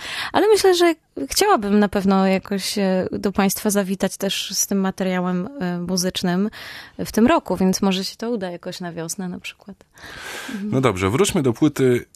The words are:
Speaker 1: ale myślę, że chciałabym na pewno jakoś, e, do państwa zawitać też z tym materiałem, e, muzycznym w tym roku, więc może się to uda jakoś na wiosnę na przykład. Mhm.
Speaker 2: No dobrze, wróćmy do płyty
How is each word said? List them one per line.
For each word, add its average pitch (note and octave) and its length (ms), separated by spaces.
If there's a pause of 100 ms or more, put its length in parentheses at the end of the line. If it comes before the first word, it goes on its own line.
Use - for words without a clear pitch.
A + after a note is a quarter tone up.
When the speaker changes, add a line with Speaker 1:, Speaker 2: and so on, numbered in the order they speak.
(340)
Speaker 1:
ale F4+ 140
myślę, G4 280
że E4+ 180 (360)
chciałabym G#3 500
na G#3 100
pewno F#3+ 380
jakoś, F#3+ 500
e, F#3 340
do G3+ 200
państwa G3 380
zawitać G3 480
też - 360
z - 140
tym G3+ 120
materiałem, F#3 720 (100)
e, F3 200
muzycznym F3+ 720 (560)
w - 60
tym A3 160
roku, C#4+ 300
więc F#3 240
może F#3+ 220
się - 120
to A3+ 160
uda F#3 200
jakoś F3 280
na E3+ 140
wiosnę E3+ 360
na F3+ 100
przykład. - 380 (720)
Mhm. G#3 220
Speaker 2:
No B2+ 100
dobrze, G2 280
wróćmy D#3 340
do B2 100
płyty B2+ 520 (100)